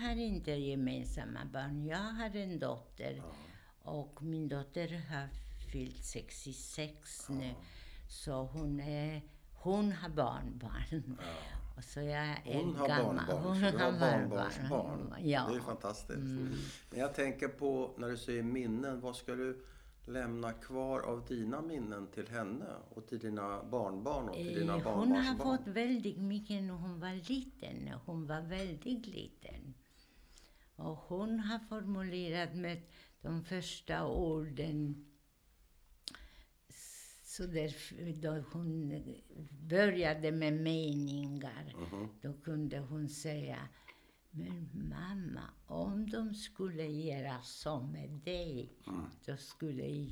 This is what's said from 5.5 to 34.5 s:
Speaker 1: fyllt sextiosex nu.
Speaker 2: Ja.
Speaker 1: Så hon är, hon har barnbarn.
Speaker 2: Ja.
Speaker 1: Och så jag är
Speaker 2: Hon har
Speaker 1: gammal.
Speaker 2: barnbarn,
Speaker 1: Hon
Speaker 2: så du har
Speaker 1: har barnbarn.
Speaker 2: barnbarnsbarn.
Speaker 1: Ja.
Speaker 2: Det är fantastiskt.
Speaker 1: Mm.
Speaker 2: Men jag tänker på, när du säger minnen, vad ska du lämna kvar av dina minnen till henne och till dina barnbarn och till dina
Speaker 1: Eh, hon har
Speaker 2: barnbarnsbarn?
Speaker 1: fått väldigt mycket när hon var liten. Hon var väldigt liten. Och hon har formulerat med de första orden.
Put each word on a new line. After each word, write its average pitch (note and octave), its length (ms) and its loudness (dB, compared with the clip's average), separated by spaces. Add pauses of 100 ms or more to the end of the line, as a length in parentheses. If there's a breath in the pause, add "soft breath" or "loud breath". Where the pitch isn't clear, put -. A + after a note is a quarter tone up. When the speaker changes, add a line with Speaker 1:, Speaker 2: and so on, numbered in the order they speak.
Speaker 1:
fyllt B2+ 320 -4
sextiosex - 1200 -8
nu. C3+ 180 -2
Speaker 2:
Ja. B2 80 -4 (540 loud breath)
Speaker 1:
Så C3+ 380 -2
hon C#3+ 340 0
är, D3 420 -2 (300 loud breath)
hon G3+ 400 4
har F3 160 -4
barnbarn. B2+ 1120 0
Speaker 2:
Ja. - 20 -6 (520 loud breath)
Speaker 1:
Och B2 80 -8
så - 160 -6
jag D3 220 2 (240)
är - 80 0 (100)
Speaker 2:
Hon E3+ 120 4
har C#3 120 4
Speaker 1:
gammal. B2 260 6 (120)
Speaker 2:
barnbarn, F2+ 180 4
Speaker 1:
Hon F#3 100 4
Speaker 2:
så F#3+ 60 6
du G3+ 60 8 (100)
har F3+ 160 6
Speaker 1:
har F3 80 4
barnbarn. D#3+ 300 8
Speaker 2:
barnbarnsbarn. C3 840 0 (140)
Speaker 1:
Ja. C3+ 220 6
Speaker 2:
Det B2 60 2
är A#2+ 40 0
fantastiskt. A2+ 580 -4
Speaker 1:
Mm. C3 340 0 (380 loud breath)
Speaker 2:
Men B2 100 -2
jag C#3 140 2
tänker C3+ 340 2
på, C3+ 500 2
när A#2+ 100 -2
du A#2+ 80 0
säger A#2+ 260 0
minnen, B2 580 2
vad B2 160 -4
ska - 180 -6
du C3 300 -2 (420 loud breath)
lämna A#2 460 0
kvar C3 480 0
av A#2+ 260 0
dina B2 360 0
minnen G#2+ 440 -2
till G2+ 220 -6
henne A#2 380 -2 (240)
och A2 160 -10
till A#2+ 120 -2
dina G#2 460 0
barnbarn A2+ 640 2
och F#2 60 -2
till F3 200 -2
dina E3+ 220 4
Speaker 1:
Eh, E3 60 2
hon - 20 2
har A2 100 4 (120)
Speaker 2:
barnbarnsbarn? C4 520 6
Speaker 1:
fått C4 80 -6
väldigt G#3+ 520 2
mycket G3+ 440 0
när F#3 120 0
hon F3 260 -4
var F#3 280 -4
liten. B3 600 -4 (160)
Hon E3 220 -2
var D#3 140 0
väldigt F#3 680 -2
liten. - 680 -10 (1040 loud breath)
Och D#3+ 200 -4
hon G3+ 440 0
har A3 180 0
formulerat F3+ 960 0
med E3+ 280 -2 (380 loud breath)
de E3 240 0
första E3 600 0
orden. D3+ 960 2 (2250 loud breath)